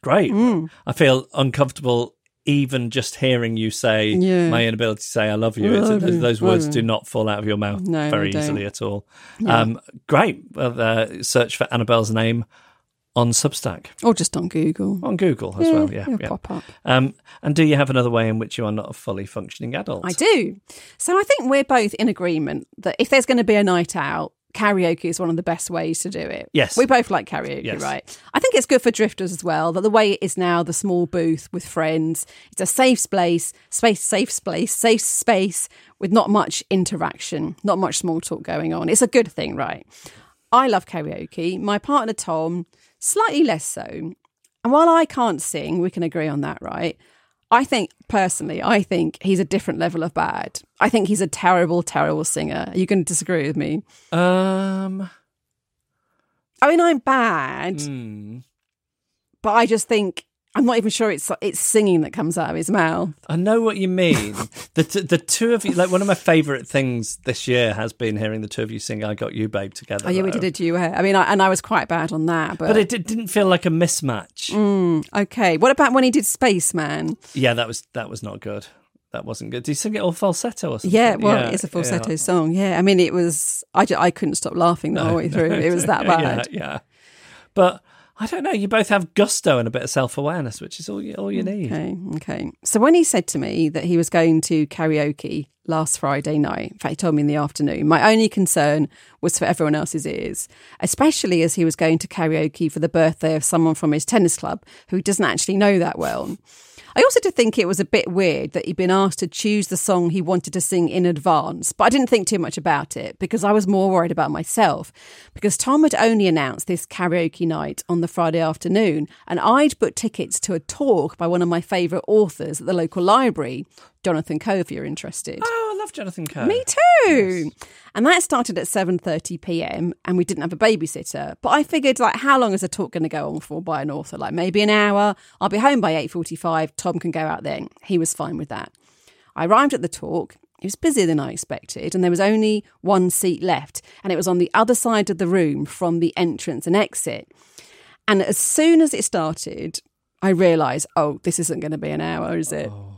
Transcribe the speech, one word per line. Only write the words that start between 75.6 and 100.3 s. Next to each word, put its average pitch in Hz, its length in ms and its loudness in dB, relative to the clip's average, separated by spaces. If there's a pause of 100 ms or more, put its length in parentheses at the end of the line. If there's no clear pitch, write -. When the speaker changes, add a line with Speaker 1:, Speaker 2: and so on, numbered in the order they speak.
Speaker 2:
about 262 200 4
when 262 120 4
he 254 60 4
did 226 140 2
Spaceman? 160 920 -2 (160)
Speaker 1:
Yeah, 127 180 2
that 117 160 0
was, 113 140 -10 (100)
that 113 160 -8
was 104 140 -12
not 104 180 -12
good. 104 260 -10 (460)
That - 140 -10
wasn't 113 240 -10
good. 123 140 -8
Did 151 80 -4
he - 20 0
sing 208 200 -4
it 208 60 -4
all 180 120 0
falsetto 190 580 -4
or 110 100 -6
something? 185 180 -2
Speaker 2:
Yeah, 226 180 4
well, 214 200 2
Speaker 1:
Yeah, 117 140 -2
Speaker 2:
it's - 140 -4
a 165 40 -8
falsetto - 440 -4
Speaker 1:
yeah. 160 40 -4
Speaker 2:
song. 165 360 0
Yeah, 190 260 0
I 175 40 2
mean, 190 160 6
it 175 140 4
was. 170 500 -2 (120)
I, 185 100 6
ju-, - 140 0
I 180 120 4
couldn't - 260 -4
stop - 200 -6
laughing 170 380 2
the - 80 0
Speaker 1:
No, - 60 0
Speaker 2:
whole 170 100 2
way 165 100 -2
through. 160 220 2
Speaker 1:
no. - 80 0
Speaker 2:
It 160 120 2
was 175 140 0
that 185 200 0
Speaker 1:
<laughs> - 20 0
Yeah, 175 100 4
Speaker 2:
bad. 147 340 -2
Speaker 1:
yeah. 71 280 -8 (720)
But 180 300 4 (360)
I 220 80 -4
don't 339 160 -4
know. 370 100 0
You 202 160 -2
both 220 200 2
have 196 260 0
gusto 180 440 2
and 117 80 0
a 113 40 -4
bit 123 120 -6
of 123 80 -8
self-awareness, 143 720 -4
which - 180 -14
is 156 100 -14
all 202 140 -8
you, 214 120 -12
all 196 180 -8
you 196 100 -4
need. 190 300 -6
Speaker 2:
Okay, - 240 -6 (200)
okay. - 340 -8 (140)
So - 140 2
when 277 160 6
he 339 100 6
said - 240 0
to - 100 -4
me 156 320 0
that 156 140 -6
he 175 120 2
was 165 140 2
going 165 320 4
to 156 260 0
karaoke 151 800 -2 (180)
last 156 320 -2
Friday 147 400 -2
night, - 340 -2
in - 60 -20
fact, - 120 -4
he 160 60 -6
told 165 180 0
me 147 80 2
in 147 40 2
the 147 100 0
afternoon, 147 520 -2
my 160 240 6
only 220 160 4
concern 151 580 2 (340)
was - 180 -2
for 175 80 -2
everyone 151 280 2
else's 151 320 -4
ears, - 400 -8 (340)